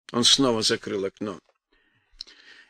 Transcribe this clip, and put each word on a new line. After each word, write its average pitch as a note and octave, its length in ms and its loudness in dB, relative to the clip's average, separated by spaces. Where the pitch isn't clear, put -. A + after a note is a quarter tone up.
Он A#2+ 100 0
снова A#2+ 400 4
закрыл G#2 420 -2
окно. G2 360 -8